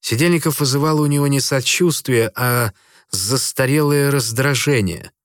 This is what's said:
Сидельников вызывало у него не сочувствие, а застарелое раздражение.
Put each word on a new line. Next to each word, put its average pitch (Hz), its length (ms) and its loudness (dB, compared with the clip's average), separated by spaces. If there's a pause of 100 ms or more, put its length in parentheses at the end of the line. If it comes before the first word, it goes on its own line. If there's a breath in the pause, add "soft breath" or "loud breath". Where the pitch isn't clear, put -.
Сидельников 156 600 0
вызывало 147 400 0
у 151 60 2
него 143 200 2
не 139 140 2
сочувствие, 131 960 0
а 123 360 0 (380 soft breath)
застарелое 143 1000 0
раздражение. 123 1000 0 (120)